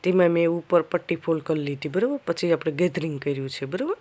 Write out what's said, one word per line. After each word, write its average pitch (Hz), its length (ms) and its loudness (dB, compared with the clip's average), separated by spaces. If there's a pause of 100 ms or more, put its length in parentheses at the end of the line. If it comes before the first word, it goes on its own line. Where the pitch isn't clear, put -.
તેમાં 180 260 6
મેં 170 180 4
ઉપર 170 340 2
પટ્ટી 170 340 -2
ફોલ્ડ 160 260 -2
કરી 151 220 -2
લીધી, 143 240 -4
બરોબર? 233 300 0
પછી 170 340 0
આપણે 160 200 0
ગેધરિંગ 156 480 -2
કર્યું 135 280 -4
છે, 135 180 -8
બરોબર? 254 340 -4